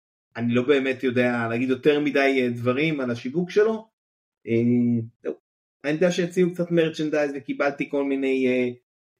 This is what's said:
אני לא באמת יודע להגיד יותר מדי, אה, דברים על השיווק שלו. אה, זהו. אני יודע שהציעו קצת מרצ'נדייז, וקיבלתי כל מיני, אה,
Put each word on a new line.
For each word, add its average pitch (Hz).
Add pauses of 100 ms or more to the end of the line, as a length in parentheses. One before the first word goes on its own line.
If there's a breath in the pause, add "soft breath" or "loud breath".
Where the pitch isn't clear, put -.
(360)
אני 117
לא 123
באמת 135
יודע 123
להגיד 120
יותר 147
מדי, 139
אה, 123
דברים 127
על 123
השיווק 143
שלו. 220 (600)
אה, 113 (720)
זהו. - (500)
אני 143
יודע 175
שהציעו 175
קצת 170
מרצ'נדייז, 156
וקיבלתי 139
כל 143
מיני, 135
אה, 127 (500)